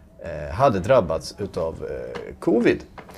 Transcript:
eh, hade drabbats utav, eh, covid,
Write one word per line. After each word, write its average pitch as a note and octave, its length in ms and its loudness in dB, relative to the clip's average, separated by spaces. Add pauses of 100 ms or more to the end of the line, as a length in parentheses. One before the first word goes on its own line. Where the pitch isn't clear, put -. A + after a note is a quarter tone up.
(240)
eh, D2+ 300 -8
hade A#2+ 240 4
drabbats F2 600 2
utav, E2+ 360 -4 (160)
eh, B1 480 -10
covid, G#3 460 2 (340)